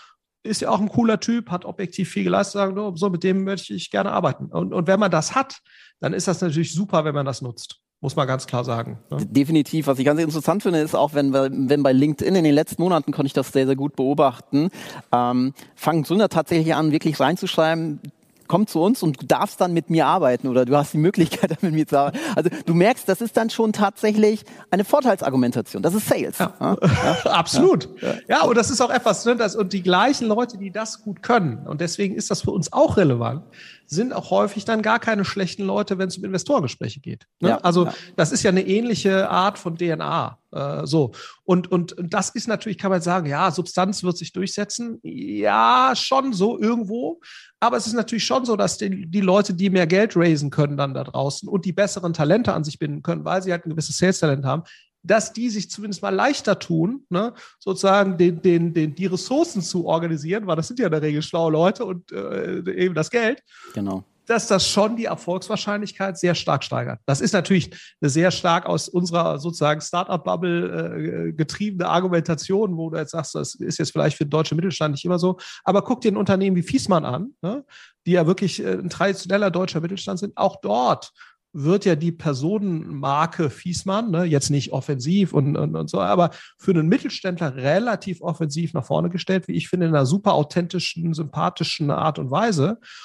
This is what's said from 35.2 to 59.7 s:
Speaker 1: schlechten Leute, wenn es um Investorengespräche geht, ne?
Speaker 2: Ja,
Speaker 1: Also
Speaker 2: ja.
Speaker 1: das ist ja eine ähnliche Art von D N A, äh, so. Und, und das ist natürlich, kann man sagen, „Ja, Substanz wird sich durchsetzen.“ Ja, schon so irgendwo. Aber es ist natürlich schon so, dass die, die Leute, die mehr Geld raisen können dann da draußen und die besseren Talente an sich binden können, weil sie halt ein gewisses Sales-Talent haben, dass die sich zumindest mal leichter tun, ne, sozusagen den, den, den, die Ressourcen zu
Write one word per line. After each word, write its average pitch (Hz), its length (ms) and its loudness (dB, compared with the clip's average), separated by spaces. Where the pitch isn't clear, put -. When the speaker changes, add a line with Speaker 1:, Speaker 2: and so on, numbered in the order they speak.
Speaker 1:
schlechten 196 380 -4
Leute, 196 340 -2
wenn 190 120 -2
es 180 80 -8
um 190 60 -10
Investorengespräche 185 760 -2
geht, - 260 -12
ne? 175 80 4
Speaker 2:
Ja, 220 80 2
Speaker 1:
Also 175 280 2
Speaker 2:
ja. - 80 -4
Speaker 1:
das 170 160 2
ist - 120 0
ja 220 60 4
eine 185 180 2
ähnliche 196 600 2
Art 185 280 2
von 170 180 -8
D 170 140 -2
N 160 120 -2
A, 147 360 -4
äh, 147 340 -6
so. 143 260 2
Und, 180 280 2
und 175 280 0
das 180 300 -2
ist - 180 -8
natürlich, 208 300 -4
kann 190 140 -2
man 185 100 2
sagen, 175 260 -2
„Ja, 151 220 0
Substanz 185 540 -2
wird 180 140 -2
sich 165 140 -12
durchsetzen.“ 208 720 -6
Ja, 220 920 2
schon 262 380 0
so 202 260 0
irgendwo. 233 600 -2
Aber 240 140 2
es 226 120 -2
ist 220 60 -4
natürlich 233 320 -2
schon 262 200 0
so, 233 100 0
dass 196 220 0
die, 190 300 -4
die 180 140 -2
Leute, 196 340 4
die 190 140 2
mehr 180 180 4
Geld 196 280 2
raisen 160 340 4
können 143 280 2
dann 139 160 -2
da 131 100 -6
draußen 135 460 -4
und 190 160 -2
die 185 80 -2
besseren 190 400 0
Talente 185 400 2
an 160 100 -2
sich 147 160 -8
binden 147 220 -4
können, 160 240 -4
weil 175 160 0
sie 185 100 -4
halt 170 140 -4
ein 165 60 -6
gewisses 156 260 -6
Sales-Talent 156 480 2
haben, 147 180 -2
dass 202 300 2
die 240 160 -4
sich 208 200 -6
zumindest 202 320 -10
mal 196 140 -2
leichter 214 420 0
tun, 175 520 -2
ne, 214 240 -2
sozusagen 190 600 2
den, 175 240 4
den, 170 320 4
den, 156 220 0
die 190 120 -4
Ressourcen 254 540 0
zu 170 260 -4